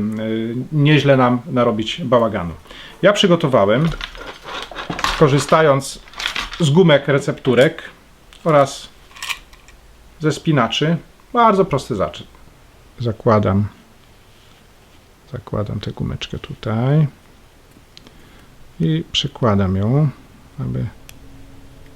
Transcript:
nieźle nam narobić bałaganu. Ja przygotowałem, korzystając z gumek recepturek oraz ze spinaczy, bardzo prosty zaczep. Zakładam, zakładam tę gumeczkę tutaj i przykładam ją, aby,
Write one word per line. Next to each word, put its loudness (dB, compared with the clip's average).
nieźle 4
nam 2
narobić -2
bałaganu. 0
Ja 4
przygotowałem, 2
korzystając 2
z 2
gumek 6
recepturek 0
oraz 0
ze 0
spinaczy, 0
bardzo 4
prosty -4
zaczep. -6
Zakładam, 0
zakładam -8
tę -10
gumeczkę -8
tutaj -2
i -2
przykładam 0
ją, 2
aby, -6